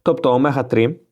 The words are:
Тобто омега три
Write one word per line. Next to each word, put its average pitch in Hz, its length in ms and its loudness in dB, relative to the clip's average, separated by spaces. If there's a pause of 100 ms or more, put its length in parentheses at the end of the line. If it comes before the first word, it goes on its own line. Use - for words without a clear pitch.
Тобто 156 300 0
омега 131 300 0
три 120 320 0 (160)